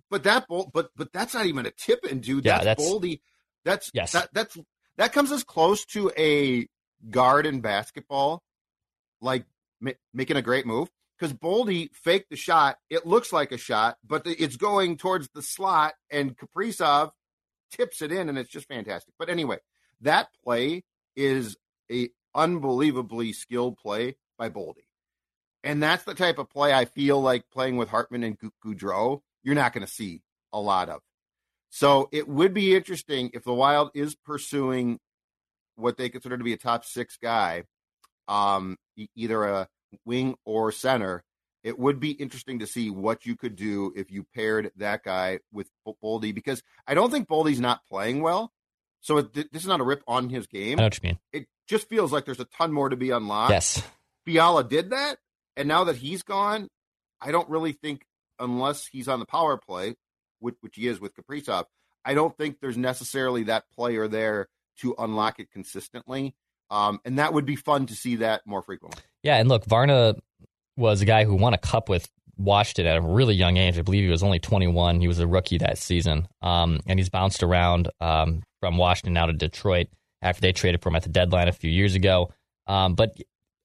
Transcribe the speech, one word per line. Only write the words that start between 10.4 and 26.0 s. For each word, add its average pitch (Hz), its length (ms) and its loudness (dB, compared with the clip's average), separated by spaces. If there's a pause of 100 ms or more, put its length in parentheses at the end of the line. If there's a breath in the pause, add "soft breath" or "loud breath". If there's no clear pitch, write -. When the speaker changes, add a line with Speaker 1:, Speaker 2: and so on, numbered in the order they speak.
Speaker 1:
great 123 240 -2
move. 120 240 -4 (280)
'Cause 156 140 -6
Boldy 175 640 -2
faked 190 340 -2
the 147 60 -14
shot. 147 420 2 (120)
It 165 160 -4
looks 220 260 2
like 147 220 0
a 123 40 -8
shot, 117 480 -2
but 147 200 -4
the, 175 60 -4
it's 156 260 -4
going 196 400 0
towards 185 320 -2
the 147 120 -18
slot, 160 520 0 (180)
and 143 260 -2
Kaprizov 160 720 0 (600)
tips 247 300 -6
it 151 100 -6
in, 185 160 -4
and 139 100 -4
it's 123 120 -8
just 151 180 -16
fantastic. 104 500 -12
But 160 120 -8
anyway, 156 300 -2 (420)
that 151 260 2 (160)
play 127 400 -2 (320)
is 131 400 -2 (340)
a 123 200 -4 (260)
unbelievably 131 960 -2
skilled 120 460 -6
play 113 400 -6 (200)
by 113 120 -8
Boldy. - 380 -14 (760)
And 147 180 -2
that's 165 220 2